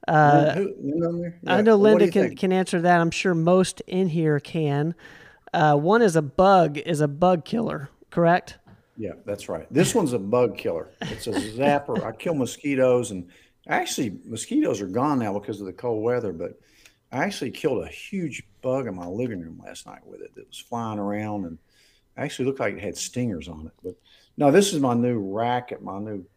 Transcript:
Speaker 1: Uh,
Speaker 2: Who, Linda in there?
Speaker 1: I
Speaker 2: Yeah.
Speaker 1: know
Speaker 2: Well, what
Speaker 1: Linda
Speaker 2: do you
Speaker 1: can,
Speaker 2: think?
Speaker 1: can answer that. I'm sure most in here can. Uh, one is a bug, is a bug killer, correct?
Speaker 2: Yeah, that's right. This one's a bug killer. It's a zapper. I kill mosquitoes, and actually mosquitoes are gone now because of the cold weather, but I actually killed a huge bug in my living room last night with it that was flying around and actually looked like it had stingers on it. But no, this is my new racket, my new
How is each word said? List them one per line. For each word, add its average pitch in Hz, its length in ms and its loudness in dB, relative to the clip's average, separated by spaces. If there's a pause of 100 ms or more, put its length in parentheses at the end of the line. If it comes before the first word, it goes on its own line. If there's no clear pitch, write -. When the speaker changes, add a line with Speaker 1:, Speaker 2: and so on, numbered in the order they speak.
Speaker 1:
Uh, 151 480 6
Speaker 2:
Who, 196 260 -2
Linda 160 280 -2
in 170 120 -6
there? 170 260 -10
Speaker 1:
I 180 100 2
Speaker 2:
Yeah. 214 40 4
Speaker 1:
know 220 160 6
Speaker 2:
Well, - 20 6
what 196 40 6
Speaker 1:
Linda 214 160 8
Speaker 2:
do 208 60 8
you 175 60 2
Speaker 1:
can, 190 180 2
Speaker 2:
think? 156 100 -12
Speaker 1:
can 185 140 2
answer 185 280 0
that. 175 180 6
I'm 170 120 2
sure 190 220 0
most 175 540 2
in 185 220 0
here 156 300 2
can. 151 560 -2 (580)
Uh, 156 220 4
one 180 260 4
is 185 140 4
a 160 60 4
bug, 165 560 4
is 151 240 -4
a 151 60 2
bug 170 380 2
killer, 151 440 -4 (220)
correct? 170 460 2 (400)
Speaker 2:
Yeah, 101 160 -8 (120)
that's 101 240 -8
right. 85 220 -6
This 139 240 2
one's 156 180 0
a 120 60 -2
bug 107 380 0
killer. 85 320 -6 (120)
It's - 260 -10
a 113 40 -6
zapper. 127 720 -2
I 113 80 -6
kill 165 240 -6
mosquitoes, 127 760 0
and 90 180 -10 (380)
actually - 580 -4
mosquitoes 113 560 -4
are 98 60 -8
gone 127 320 -2
now 101 200 -4
because 101 220 -10
of 98 60 -10
the 92 60 -12
cold 110 300 -6
weather, 117 300 -2
but 82 260 -10 (520)
I 131 120 -4
actually 165 280 -6
killed 123 320 -4
a - 40 -10
huge - 560 -10 (180)
bug 131 260 -4
in 98 80 -8
my 87 120 -10
living 107 340 -6
room 82 240 -16
last - 220 -18
night - 180 -20
with 50 160 -20
it - 140 -20
that 53 120 -20
was - 100 -20
flying 113 420 -6
around 104 460 -6
and 82 120 -12 (600)
actually 135 280 -6
looked 135 140 -4
like 107 140 -2
it 98 80 -12
had 90 160 -8
stingers 98 500 -6
on 78 200 -14
it. - 60 -20 (100)
But 90 100 -12 (440)
no, 143 120 4
this 196 240 4
is 156 60 0
my 123 160 2
new 120 240 2
racket, 113 640 -4
my 95 160 -10
new 104 260 -10 (120)